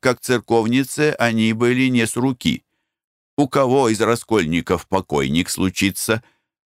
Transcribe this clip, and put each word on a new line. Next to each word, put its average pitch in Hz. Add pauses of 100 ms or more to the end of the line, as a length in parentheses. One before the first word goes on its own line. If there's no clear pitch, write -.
как 123
церковнице, 123
они 113
были 123
не 123
с -
руки. 123 (720)
У 143
кого 135
из 107
раскольников 92
покойник 76
случится, 98 (420)